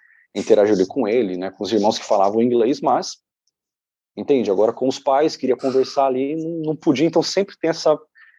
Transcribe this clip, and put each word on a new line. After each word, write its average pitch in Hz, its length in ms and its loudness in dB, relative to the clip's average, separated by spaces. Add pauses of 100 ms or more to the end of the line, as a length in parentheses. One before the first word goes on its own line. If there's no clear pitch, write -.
(360)
interagiu 104 400 4
ali 92 100 4
com 117 220 -4
ele, 101 300 0
né, 92 120 -8
com 101 140 -12
os 95 80 -6
irmãos 107 260 2
que - 80 -14
falavam 104 360 2
inglês, 120 400 0
mas, 147 360 -2 (1000)
entende, 104 340 0
agora 104 220 2
com 131 140 -4
os 135 120 -2
pais, 147 380 0
queria 127 180 -2
conversar 131 520 0
ali, 135 280 -2
não, 160 140 -8 (180)
não 156 80 -2
podia, 156 320 2
então 160 160 2
sempre - 340 -4
tem 160 120 -2
essa, 156 280 0 (420)